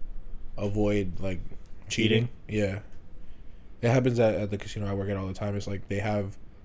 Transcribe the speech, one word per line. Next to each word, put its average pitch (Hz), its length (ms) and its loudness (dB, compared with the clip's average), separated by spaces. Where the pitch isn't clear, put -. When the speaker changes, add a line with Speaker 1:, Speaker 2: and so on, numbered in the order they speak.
Speaker 1:
avoid, 104 640 2
like, 92 200 0
cheating. 110 400 4
Speaker 2:
Cheating? 104 220 2
Speaker 1:
Yeah. 98 80 -2
It 117 80 4
happens 123 300 4
at, 110 140 6
at 98 160 0
the 101 80 -2
casino 101 280 -6
I 98 80 0
work 98 160 0
at 101 60 0
all 95 100 -2
the 95 80 -4
time. 104 220 -2
It's 101 100 -4
like 98 220 -4
they 101 100 0
have 104 380 0